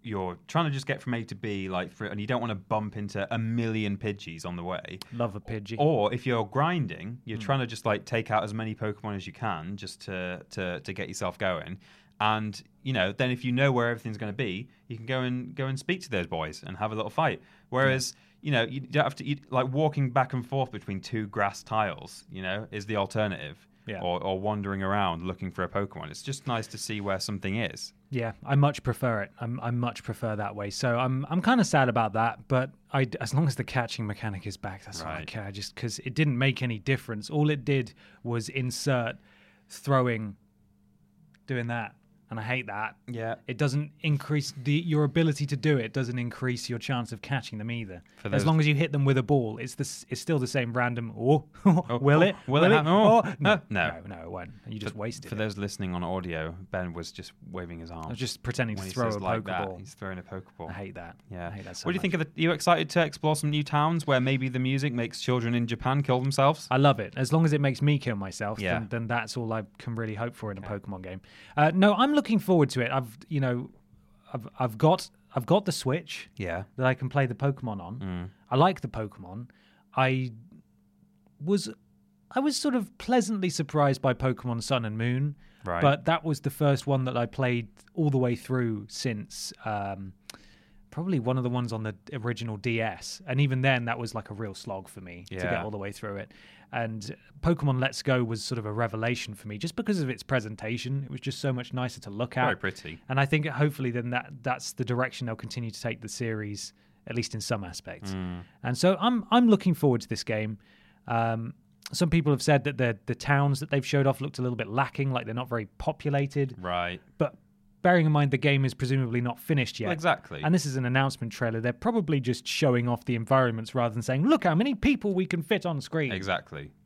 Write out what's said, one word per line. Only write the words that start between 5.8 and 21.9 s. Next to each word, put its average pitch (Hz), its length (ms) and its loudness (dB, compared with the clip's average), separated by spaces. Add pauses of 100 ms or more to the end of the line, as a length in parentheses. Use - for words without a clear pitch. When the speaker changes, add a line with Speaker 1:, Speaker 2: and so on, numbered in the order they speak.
Speaker 1:
if 120 120 -6
you're 117 200 2
grinding, 123 800 -2
you're 110 140 -8
Speaker 2:
Mm. 110 40 -8
Speaker 1:
trying 135 180 0
to 123 60 0
just, 117 180 -10
like, 104 200 2
take 113 260 -2
out 107 140 4
as 104 100 -6
many 110 200 -4
Pokemon 104 420 -6
as 95 100 -8
you 92 60 -12
can 95 440 -6
just - 260 -14
to, 90 380 -6 (100)
to, 90 300 -4
to - 120 -10
get 95 160 -6
yourself 92 300 -6
going. 87 400 -2 (420)
And, 107 400 0 (240)
you 135 80 -2
know, 101 200 4
then 127 180 0
if 123 140 -4
you 123 80 0
know 135 200 4
where 120 180 2
everything's 113 280 -6
gonna 107 140 -6
be, 104 360 -6 (200)
you 120 80 -10
can 110 100 -12
go 131 160 -2
and, 123 320 -4
go 135 120 -4
and 135 120 -4
speak 180 240 -2
to 147 80 -16
those 90 160 0
boys 80 400 -6
and 92 100 -10
have 107 160 -2
a - 20 -6
little 107 160 -4
fight. 143 320 0 (280)
Whereas, 131 440 2
Speaker 2:
Yeah. - 80 -20 (180)
Speaker 1:
you 151 120 -2
know, 120 100 4 (100)
you 135 80 -6
don't 143 240 0
have - 120 -2
to, - 100 -12
you, 143 100 -2 (140)
like, 127 220 2
walking 147 380 2
back 131 220 2
and 123 140 -4
forth 135 260 -2
between 98 280 -6
two 110 260 -4
grass 101 360 0
tiles, - 680 -4